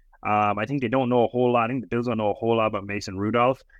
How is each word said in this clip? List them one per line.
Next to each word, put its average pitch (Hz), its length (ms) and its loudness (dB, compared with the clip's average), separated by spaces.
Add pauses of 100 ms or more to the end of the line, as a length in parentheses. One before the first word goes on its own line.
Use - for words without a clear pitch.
(240)
Um, 104 360 0
I 110 80 -2
think 139 140 -4
they 117 80 -2
don't 127 200 0
know 123 140 4
a 110 40 4
whole 123 240 0
lot. 120 120 2
I 113 60 0
think 131 120 -4
the - 60 -12
Bills 120 180 -2
don't 113 140 -2
know 104 100 2
a 101 60 0
whole 117 220 2
lot 110 100 2
about 101 180 -4
Mason 101 320 -8
Rudolph. 117 460 0 (160)